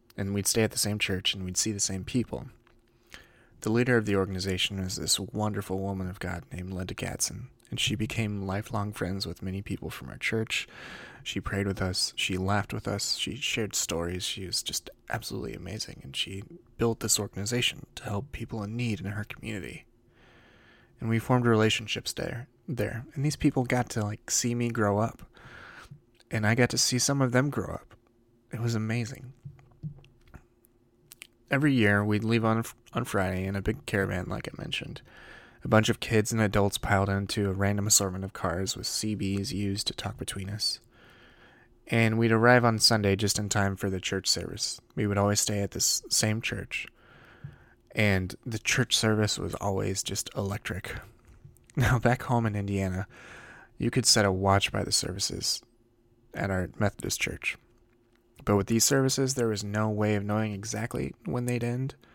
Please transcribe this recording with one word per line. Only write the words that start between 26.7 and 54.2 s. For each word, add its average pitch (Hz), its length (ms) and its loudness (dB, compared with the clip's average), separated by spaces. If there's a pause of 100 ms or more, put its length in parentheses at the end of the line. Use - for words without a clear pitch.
to 117 80 -2
see - 200 2
some 139 240 2
of 127 80 4
them 131 200 4
grow - 220 -4
up. - 220 -12 (580)
It 110 80 -6
was 117 140 0
amazing. 113 580 -4 (2250)
Every 139 200 6
year, 104 320 6
we'd 107 200 2
leave 113 200 4
on, 113 200 4 (280)
on 123 120 -2
Friday 92 400 0
in 95 100 -2
a 98 80 -2
big - 240 -4
caravan, 98 400 0
like - 220 -8
I - 120 -10
mentioned. - 400 -8 (640)
A - 60 -6
bunch 107 200 6
of - 120 0
kids 110 320 2
and 113 80 2
adults 101 380 2
piled 98 300 2
into 98 400 0
a 95 40 0
random 101 340 0
assortment 95 380 2
of 95 80 -8
cars 90 440 -2
with - 120 -8
C 107 260 -2
Bs 98 380 -2
used 101 340 -2
to - 80 -2
talk - 220 -6
between 98 340 -8
us. - 300 -2 (1080)
And 113 320 4
we'd 113 140 6
arrive 120 320 8
on 113 160 4
Sunday 101 340 4
just 98 240 2
in 104 100 -4
time 98 280 2
for 101 120 -2
the 95 120 -2
church - 260 -4
service. - 540 -2 (160)
We 113 100 2
would 101 100 2
always 101 240 4
stay 104 200 0
at 98 100 -2
this - 380 0
same 110 340 2
church, - 460 -6 (1040)
and 98 420 2 (100)
the 110 140 -4
church - 360 0
service 107 440 4
was 90 160 -6
always 98 480 -2
just - 340 -6
electric. 98 600 -4
<laughs> - 60 -10 (760)
Now, 120 240 4
back 120 240 2
home 120 200 2
in 104 120 0
Indiana, 95 500 -2 (720)
you 143 160 0
could 123 120 2
set 110 200 6